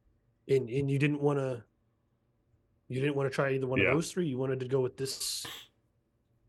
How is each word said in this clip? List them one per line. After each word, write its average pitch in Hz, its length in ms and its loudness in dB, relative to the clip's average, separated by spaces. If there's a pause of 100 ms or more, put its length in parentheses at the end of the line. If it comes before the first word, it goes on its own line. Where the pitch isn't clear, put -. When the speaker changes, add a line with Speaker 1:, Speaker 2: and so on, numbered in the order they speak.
(480)
Speaker 1:
And, 127 220 2
and 139 220 0
you 139 80 2
didn't 147 220 2
wanna, 135 420 0 (1300)
you 123 120 -4
didn't 143 140 0
wanna 139 160 0
try 135 220 0
either 135 120 0
one 127 140 0
Speaker 2:
Yeah. 95 100 6
Speaker 1:
of 135 60 4
those 160 160 0
three. 180 160 -2
You 127 100 -2
wanted 131 220 -2
to 127 80 -8
go 131 140 0
with 127 160 -2
this. - 500 -6 (1000)